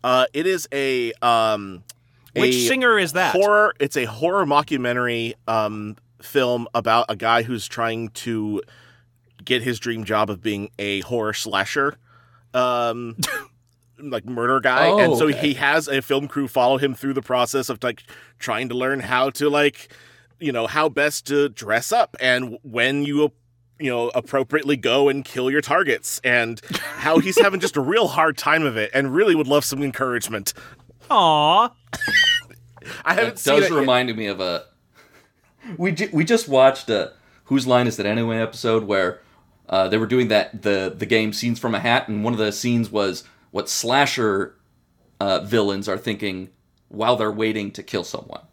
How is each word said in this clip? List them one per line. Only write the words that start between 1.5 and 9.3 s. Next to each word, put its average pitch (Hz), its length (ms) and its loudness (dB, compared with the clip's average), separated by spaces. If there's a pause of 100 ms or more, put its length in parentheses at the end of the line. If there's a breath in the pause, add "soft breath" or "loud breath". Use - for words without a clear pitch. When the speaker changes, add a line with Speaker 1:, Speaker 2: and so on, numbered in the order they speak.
Speaker 2:
Which 127 200 2
Speaker 1:
a 123 120 0
Speaker 2:
singer 254 320 2
is 170 140 0
that? 170 220 0
Speaker 1:
horror. 208 440 4
It's 139 180 -2
a 123 100 0
horror 160 400 -2
mockumentary, 123 880 0 (120)
um, 107 500 -4 (260)
film 123 520 0
about 117 340 2
a 110 80 -4
guy 113 260 2
who's 117 260 -6
trying 113 420 -4
to 107 520 -4 (840 soft breath)